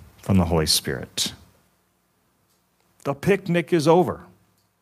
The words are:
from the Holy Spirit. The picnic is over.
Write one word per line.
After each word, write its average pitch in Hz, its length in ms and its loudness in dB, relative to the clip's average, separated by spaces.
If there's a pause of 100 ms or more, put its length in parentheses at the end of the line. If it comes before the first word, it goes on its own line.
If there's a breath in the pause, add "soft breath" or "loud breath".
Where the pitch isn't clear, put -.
(220)
from 98 160 0
the 87 80 4
Holy 82 220 0
Spirit. - 640 -6 (1700)
The 139 120 -4
picnic 175 580 -2
is 165 140 0
over. 165 340 2 (600)